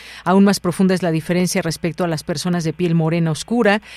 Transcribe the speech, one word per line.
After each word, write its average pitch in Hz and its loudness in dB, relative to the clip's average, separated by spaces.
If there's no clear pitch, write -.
Aún 190 6
más 196 2
profunda 185 0
es 175 -2
la 175 0
diferencia 175 0
respecto 165 -4
a 175 -2
las 160 -4
personas 175 -4
de 160 -2
piel 165 -2
morena 165 0
oscura, 214 0